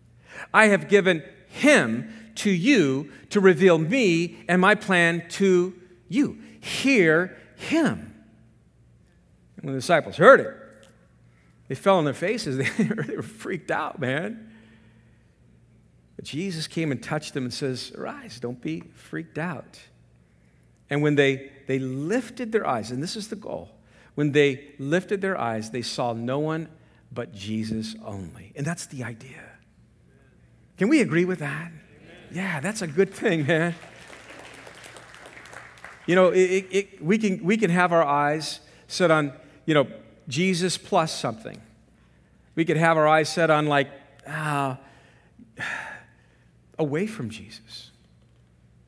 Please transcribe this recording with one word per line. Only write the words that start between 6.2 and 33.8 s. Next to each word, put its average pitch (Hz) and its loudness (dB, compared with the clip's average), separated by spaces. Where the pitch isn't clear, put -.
Hear 180 2
him." 214 -2
And - -14
when 139 -8
the 131 -6
disciples 127 0
heard 202 8
it, 107 -8
they 139 -6
fell 190 4
on 156 2
their 139 0
faces. 180 -4
<laughs> 131 -2
They - -2
were - -8
freaked - -10
out, 156 -4
man. 156 -6
But - -16
Jesus 160 -6
came 160 -4
and 117 -6
touched - -6
them 131 -4
and 123 -8
says, 131 -6
"Arise, 277 -12
don't 123 -10
be 160 -8
freaked - -12
out." 160 -10
And 143 0
when 151 2
they, 135 2
they 135 -2
lifted 165 -6
their 226 0
eyes, 117 -2
and 127 -6
this 185 -8
is 208 -10
the - -10
goal, - -12
when 147 0
they 143 2
lifted 185 -2
their 190 -4
eyes, 113 -4
they 123 -6
saw 120 -4
no 120 -4
one 156 -4
but - -10
Jesus 110 -6
only. 98 -14
And 139 -6
that's 170 -8
the 131 -12
idea. 117 -14
Can 190 0
we 302 4
agree 170 2
with 180 -4
that? 156 -8
Yeah, 170 -6
that's 202 -6
a 175 -6
good 165 0
thing, 165 0
man. 170 2